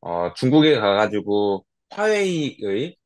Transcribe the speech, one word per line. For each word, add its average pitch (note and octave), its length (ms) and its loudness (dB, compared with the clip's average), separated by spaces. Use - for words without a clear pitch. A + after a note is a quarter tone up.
어, F2 340 -6
중국에 D3+ 440 4
가가지고 G2+ 840 0
화웨이의 F3 1040 -4